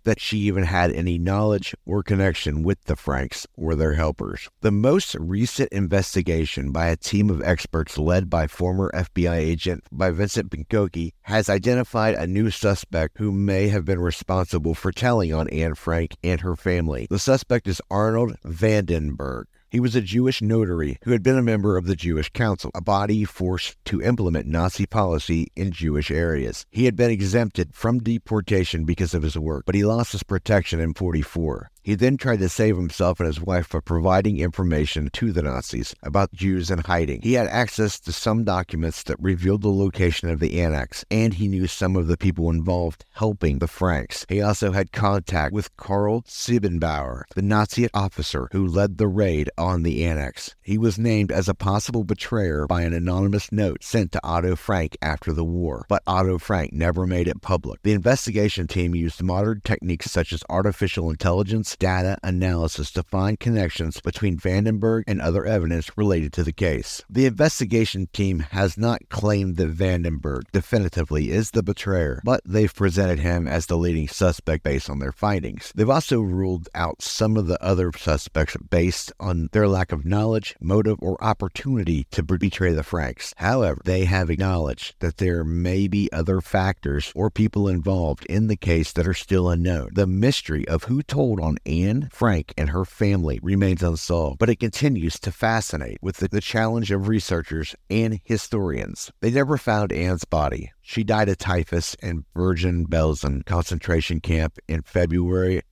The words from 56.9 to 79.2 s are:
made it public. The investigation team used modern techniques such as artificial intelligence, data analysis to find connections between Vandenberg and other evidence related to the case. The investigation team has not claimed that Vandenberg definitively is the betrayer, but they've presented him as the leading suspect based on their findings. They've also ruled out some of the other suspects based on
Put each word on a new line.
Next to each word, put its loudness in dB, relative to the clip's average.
made 0
it -6
public. -4
The 4
investigation 2
team 0
used -2
modern 0
techniques -2
such -2
as -8
artificial 0
intelligence, 0
data 0
analysis 0
to -4
find 0
connections -2
between -2
Vandenberg 2
and -2
other 0
evidence 0
related 2
to 0
the 0
case. -2
The 4
investigation 2
team 0
has 0
not -2
claimed 0
that 0
Vandenberg 0
definitively 0
is 0
the 0
betrayer, -2
but 2
they've 2
presented 2
him 0
as -2
the 0
leading 0
suspect 0
based -2
on -4
their -4
findings. -4
They've 2
also 2
ruled 0
out -4
some 0
of 0
the 0
other 2
suspects -2
based 0
on -2